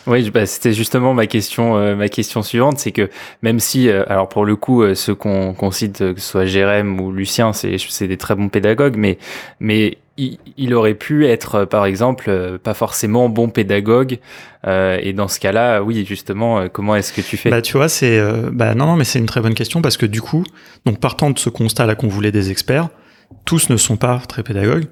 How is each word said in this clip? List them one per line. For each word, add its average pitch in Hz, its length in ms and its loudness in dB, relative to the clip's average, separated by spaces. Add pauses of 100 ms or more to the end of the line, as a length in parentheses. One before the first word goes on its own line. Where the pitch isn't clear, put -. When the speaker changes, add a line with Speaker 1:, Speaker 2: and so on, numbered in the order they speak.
Speaker 1:
Oui, 120 240 2
bah, 107 160 2
c'était - 260 -2
justement 123 400 0
ma 113 140 2
question, 113 500 0
euh, 104 180 2
ma 101 140 0
question 107 340 -4
suivante, 131 360 2
c'est 110 120 -4
que 98 200 0 (320)
même 113 180 2
si, 127 280 2
euh, 98 200 4
alors 95 200 0
pour 104 160 0
le 104 120 2
coup, 120 260 2
euh, 98 120 4
ceux 104 200 -2
qu'on, 95 400 -2
qu'on 98 160 -2
cite, 101 300 -6
euh, 92 140 0
que 95 60 -12
ce - 80 -10
soit 95 180 0
Jérém 98 520 2
ou 95 140 -4
Lucien, 98 400 0
c'est, 98 260 -4
c'est - 300 -6
des 92 80 -2
très - 180 -4
bons 98 140 -2
pédagogues, 110 480 2
mais, 101 220 0 (420)
mais 107 380 0 (180)
il, 131 220 -6 (180)
il 123 180 -2
aurait 110 200 4
pu 151 320 2
être, 117 300 0
euh, 101 100 2
par 104 180 2
exemple, 107 440 0
euh, 92 300 -2
pas 107 160 -4
forcément 120 540 0
bon 117 200 0
pédagogue, 110 680 2 (480)
euh, 95 360 2
et 98 100 -4
dans 98 160 -2
ce - 100 -6
cas-là, 107 440 2
oui, 110 240 -2
justement, 101 540 -2
euh, 92 80 -4
comment 104 280 0
est-ce 101 160 -2
que - 80 -4
tu - 160 -6
fais ? 117 140 0
Speaker 2:
Bah, 117 120 2
tu - 140 -4
vois, 147 120 2
c'est, 117 300 2
euh, 113 320 0
bah, 113 240 0
non, 131 120 2
non, 170 100 4
mais 143 80 4
c'est 127 140 -2
une 113 80 2
très 123 140 -2
bonne 113 140 2
question 143 280 -2
parce 143 140 0
que 113 100 0
du 110 160 -2
coup, 165 220 -2 (420)
donc 107 120 0
partant - 320 0
de 127 80 -2
ce - 120 -2
constat-là 113 440 0
qu'on 110 140 -2
voulait 104 240 0
des 98 180 0
experts, 143 380 -2 (560)
tous - 240 2
ne 123 80 4
sont 107 200 2
pas 123 300 0
très - 160 -10
pédagogues. 110 500 0